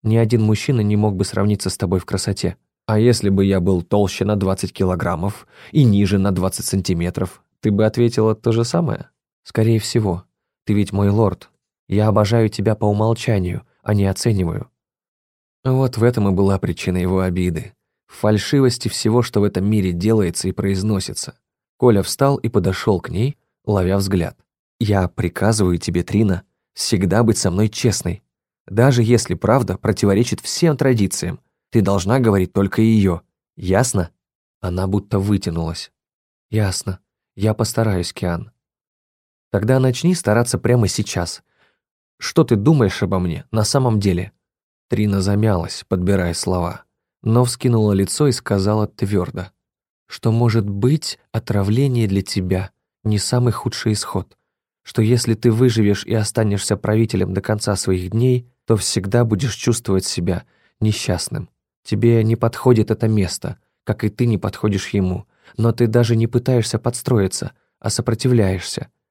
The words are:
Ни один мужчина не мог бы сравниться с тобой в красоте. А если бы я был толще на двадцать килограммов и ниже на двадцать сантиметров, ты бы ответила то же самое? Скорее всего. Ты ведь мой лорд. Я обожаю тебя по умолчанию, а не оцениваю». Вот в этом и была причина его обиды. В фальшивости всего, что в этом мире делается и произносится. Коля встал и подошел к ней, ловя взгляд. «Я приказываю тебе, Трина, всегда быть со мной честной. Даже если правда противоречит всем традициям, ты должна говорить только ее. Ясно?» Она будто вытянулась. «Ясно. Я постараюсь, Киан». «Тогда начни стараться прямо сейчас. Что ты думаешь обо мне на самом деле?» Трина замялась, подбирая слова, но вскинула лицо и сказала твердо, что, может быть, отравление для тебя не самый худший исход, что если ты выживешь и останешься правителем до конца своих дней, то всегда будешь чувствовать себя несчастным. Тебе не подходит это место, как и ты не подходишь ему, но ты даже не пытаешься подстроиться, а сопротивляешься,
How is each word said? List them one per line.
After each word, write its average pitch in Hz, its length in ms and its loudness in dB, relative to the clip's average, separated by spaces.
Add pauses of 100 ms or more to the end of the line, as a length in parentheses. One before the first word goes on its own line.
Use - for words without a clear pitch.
Ни 110 140 2
один 113 260 2
мужчина 110 400 2
не 104 140 0
мог 104 200 2
бы 95 80 0
сравниться 101 460 0
с - 80 -8
тобой 92 220 0
в - 40 -8
красоте. - 540 -4 (280)
А 107 120 2
если 110 320 4
бы 98 160 4
я 95 140 2
был 90 200 2
толще 98 460 0
на 107 100 0
двадцать 95 380 -2
килограммов 90 720 -4 (260)
и 147 120 4
ниже 101 340 4
на 98 140 0
двадцать 92 340 -4
сантиметров, 90 760 -4 (180)
ты 107 100 0
бы 104 160 2
ответила 110 480 2
то - 180 -2
же 117 120 0
самое? 170 440 -2 (340)
Скорее 113 360 2
всего. 101 460 -2 (420)
Ты 107 80 0
ведь 101 180 0
мой 101 160 2
лорд. 101 400 0 (400)
Я 104 200 2
обожаю 107 420 2
тебя 107 240 -2
по 110 100 -2
умолчанию, 104 800 0 (200)
а 110 120 -2
не 101 100 2
оцениваю». 95 640 -2 (960)
Вот 131 320 0
в 107 60 0
этом 117 260 2
и 98 40 2
была 98 260 2
причина 90 400 -4
его 92 220 0
обиды. 90 520 -2 (420)
В - 20 -20
фальшивости 120 720 0
всего, 113 340 0
что 110 180 -2
в 101 40 2
этом 98 240 0
мире 101 240 2
делается 95 540 0
и 95 60 -2
произносится. 98 840 -4 (400)
Коля 113 260 4
встал 139 340 0
и - 120 -6
подошел 95 520 0
к - 80 -10
ней, 107 280 -4 (280)
ловя 95 320 0
взгляд. 95 420 -2 (400)
«Я 101 300 0
приказываю 95 680 0
тебе, 87 260 -4
Трина, 101 400 0 (300)
всегда 98 500 0
быть 110 140 2
со 98 120 -2
мной 104 180 0
честной. - 540 -4 (460)
Даже 120 340 4
если 113 320 2
правда 107 440 0
противоречит 104 640 0
всем - 360 0
традициям, 104 640 0 (300)
ты 113 120 2
должна 98 380 0
говорить 98 320 2
только 98 300 0
ее. 101 400 2 (340)
Ясно?» 95 540 0 (500)
Она 92 260 -4
будто 98 320 -2
вытянулась. 85 720 -4 (600)
«Ясно. 98 500 -4 (340)
Я 107 180 0
постараюсь, 107 600 -2
Киан». 87 400 -6 (960)
«Тогда 110 300 2
начни 131 340 2
стараться 117 440 0
прямо 120 280 2
сейчас. - 560 -6 (760)
Что - 260 0
ты 117 120 2
думаешь 117 460 2
обо 92 160 0
мне 85 320 -4
на 110 140 0
самом 123 360 0
деле?» 90 320 -2 (560)
Трина 101 320 0
замялась, 101 680 -2
подбирая 90 460 0
слова, 87 500 -4 (400)
но 117 200 4
вскинула 117 480 0
лицо 98 360 0
и 123 40 2
сказала 104 540 0
твердо, 92 640 -4 (560)
что, - 240 -4
может 113 380 2
быть, 120 500 -2 (140)
отравление 113 760 0
для 98 160 0
тебя 92 480 -4 (320)
не 107 160 0
самый 123 340 0
худший - 420 -4
исход, - 420 -6 (460)
что - 200 -2
если 117 320 2
ты 117 160 2
выживешь 110 540 2
и 110 100 -2
останешься 104 640 -2
правителем 104 580 0
до 98 60 -4
конца 107 360 -2
своих 92 340 -4
дней, 123 360 0 (200)
то 117 100 2
всегда 101 480 0
будешь 110 300 0
чувствовать 98 500 -2
себя 87 400 -4 (360)
несчастным. - 680 -2 (340)
Тебе 113 420 2
не 113 120 0
подходит 117 540 2
это 110 180 0
место, 104 500 -2 (260)
как - 200 -4
и 104 60 -2
ты 123 160 -2
не 110 120 2
подходишь 104 500 -2
ему, 92 380 -2 (300)
но 113 160 2
ты 120 140 0
даже 117 300 2
не 113 100 2
пытаешься 120 520 0
подстроиться, - 760 -2 (280)
а - 100 -6
сопротивляешься, 110 960 -2 (220)